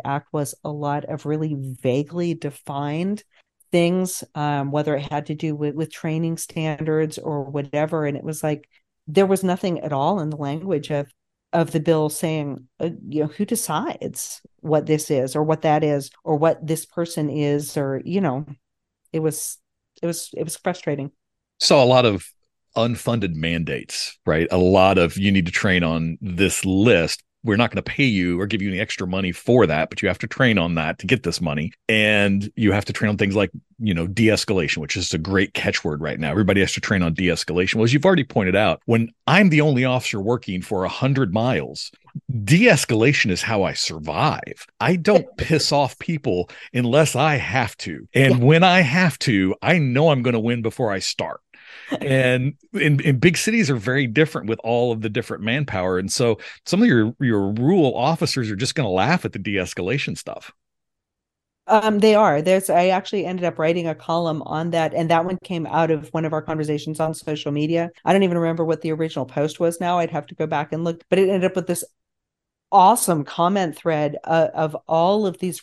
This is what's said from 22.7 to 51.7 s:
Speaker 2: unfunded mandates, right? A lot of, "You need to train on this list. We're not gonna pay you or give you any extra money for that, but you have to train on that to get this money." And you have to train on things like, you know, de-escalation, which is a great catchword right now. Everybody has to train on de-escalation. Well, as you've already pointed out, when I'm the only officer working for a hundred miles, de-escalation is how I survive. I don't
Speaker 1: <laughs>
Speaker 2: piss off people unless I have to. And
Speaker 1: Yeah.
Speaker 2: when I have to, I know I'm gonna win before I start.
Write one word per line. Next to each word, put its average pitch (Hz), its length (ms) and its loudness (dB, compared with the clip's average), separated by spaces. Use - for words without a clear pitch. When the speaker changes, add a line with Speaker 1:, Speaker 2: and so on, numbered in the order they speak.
Speaker 2:
unfunded 113 580 -2
mandates, 78 880 -4
right? 82 280 2
A 90 60 2
lot 92 380 6
of, 85 220 2
"You 98 140 2
need 95 140 4
to 87 60 -6
train 92 300 2
on 82 380 -2
this 92 440 -2
list. 95 580 2
We're 104 140 0
not 117 160 2
gonna 98 100 -4
pay - 220 -2
you 90 360 0
or 101 60 -2
give 101 160 -4
you 101 60 -4
any 92 100 -4
extra 101 300 -6
money 92 240 -4
for 120 340 4
that, 78 240 0
but - 120 -8
you 98 60 0
have 90 100 -2
to 113 100 -8
train 120 280 2
on 85 200 0
that 82 240 -4
to 92 80 -8
get - 160 0
this 85 160 -4
money." 78 320 -4
And 104 680 2
you 107 160 2
have 101 140 0
to - 80 -6
train 107 160 -2
on 104 80 0
things 98 180 0
like, 101 160 0
you 107 120 -2
know, 85 140 -2
de-escalation, 98 720 2
which 76 180 -6
is 90 160 -4
a 90 60 -2
great 95 340 0
catchword 78 480 -4
right 76 200 -6
now. 78 100 -4
Everybody 98 300 4
has 90 140 2
to - 60 -6
train 95 220 0
on 82 100 0
de-escalation. 87 640 0
Well, 110 100 2
as 117 80 2
you've 143 140 2
already 175 180 4
pointed 92 300 0
out, 98 320 2
when 113 220 2
I'm 190 220 6
the 151 140 4
only 135 220 2
officer 127 360 -2
working 101 420 -2
for 92 220 -4
a 90 40 -2
hundred 131 460 0
miles, 104 560 -2
de-escalation 135 880 4
is - 100 -2
how 107 220 -2
I 80 80 -2
survive. 80 920 -4
I 135 160 2
don't 180 380 2
Speaker 1:
<laughs> - 60 -20
Speaker 2:
piss - 340 0
off 143 260 0
people 113 500 -2
unless 127 440 2
I 147 180 2
have 110 440 -2
to. 73 360 -12
And 127 240 6
Speaker 1:
Yeah. 120 60 2
Speaker 2:
when 160 180 8
I 185 200 6
have 156 380 0
to, 98 400 0
I 160 180 2
know 143 320 2
I'm 131 120 2
gonna 120 180 0
win 117 220 -2
before 110 300 -4
I 95 80 -4
start. - 400 -8